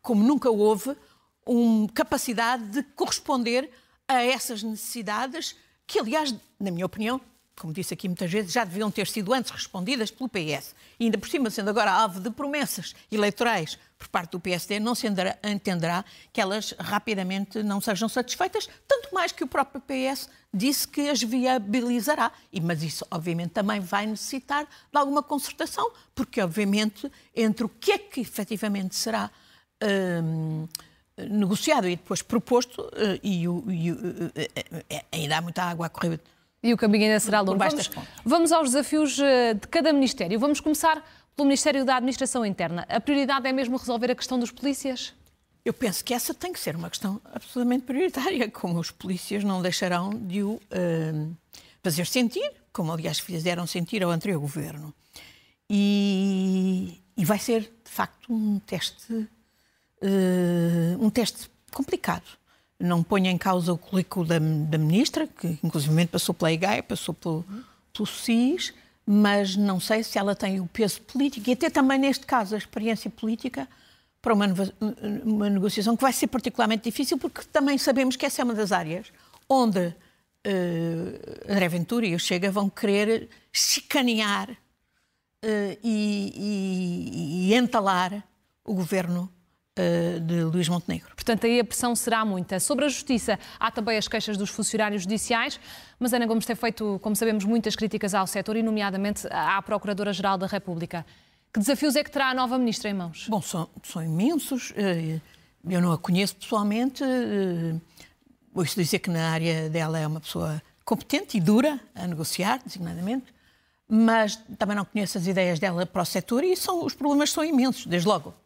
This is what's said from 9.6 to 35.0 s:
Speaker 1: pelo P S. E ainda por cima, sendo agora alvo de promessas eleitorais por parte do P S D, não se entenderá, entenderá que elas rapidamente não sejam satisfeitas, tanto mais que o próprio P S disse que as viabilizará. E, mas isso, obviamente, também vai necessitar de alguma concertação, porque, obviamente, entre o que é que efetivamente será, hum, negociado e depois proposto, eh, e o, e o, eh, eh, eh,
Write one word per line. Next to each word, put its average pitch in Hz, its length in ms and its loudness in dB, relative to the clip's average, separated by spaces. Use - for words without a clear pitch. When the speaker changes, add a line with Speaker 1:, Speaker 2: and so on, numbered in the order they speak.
Speaker 1:
pelo - 180 -8
P 160 220 -4
S. 139 240 -6
E 233 60 0
ainda 226 140 2
por - 100 -8
cima, 262 220 0
sendo 202 200 -4
agora 208 220 2
alvo 190 260 2
de 190 100 -6
promessas 277 680 -6
eleitorais 208 640 0
por - 120 -20
parte 175 240 -6
do 180 80 -6
P 185 100 -4
S 175 160 -2
D, 208 140 -2
não 226 120 0
se 233 140 -2
entenderá, 190 380 -2
entenderá 185 600 -2
que - 80 -2
elas 202 400 -2
rapidamente 196 840 -2
não 202 180 0
sejam 208 280 -2
satisfeitas, 349 600 -2
tanto 508 260 0
mais 359 160 0
que - 140 -6
o - 20 -8
próprio 269 340 -2
P - 140 -8
S 262 340 -4
disse 254 360 0
que 285 200 -2
as 254 140 0
viabilizará. 247 1080 0
E, 190 80 -4
mas 165 220 0
isso, 160 260 -6
obviamente, 170 420 -4
também 208 280 -2
vai 202 260 -2
necessitar 269 600 -4
de - 340 -4
alguma 285 240 2
concertação, - 680 -4
porque, - 280 -4
obviamente, 208 680 0
entre 220 280 2
o - 40 -2
que - 240 0
é 392 60 4
que 403 220 -8
efetivamente 202 760 -4
será, 208 340 -2
hum, 160 420 -4
negociado 208 720 2
e 175 60 0
depois 175 260 -6
proposto, - 760 0
eh, 202 280 0
e 175 240 0
o, 175 240 -2
e 170 220 0
o, 170 420 -6
eh, 131 220 -4
eh, - 340 -10
eh, 151 220 -8